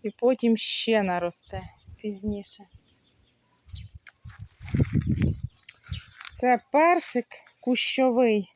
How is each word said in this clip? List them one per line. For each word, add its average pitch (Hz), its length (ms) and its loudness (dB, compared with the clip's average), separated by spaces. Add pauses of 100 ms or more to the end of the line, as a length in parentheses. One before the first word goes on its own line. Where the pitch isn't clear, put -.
І 208 80 -4
потім 233 460 2
ще - 460 0
наросте 180 600 -4 (340)
пізніше. 202 680 -8 (3750)
Це 247 260 2 (140)
персик 311 540 2 (340)
кущовий. 240 960 2